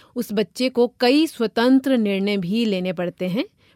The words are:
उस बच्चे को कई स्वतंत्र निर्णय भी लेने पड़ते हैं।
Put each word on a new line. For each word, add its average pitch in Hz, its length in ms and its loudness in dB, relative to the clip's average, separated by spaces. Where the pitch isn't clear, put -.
उस 247 160 -6
बच्चे 220 360 -2
को 247 320 0
कई 285 260 4
स्वतंत्र 262 680 2
निर्णय 202 400 0
भी 202 280 -2
लेने 185 280 -2
पड़ते 175 360 -6
हैं। 220 160 -4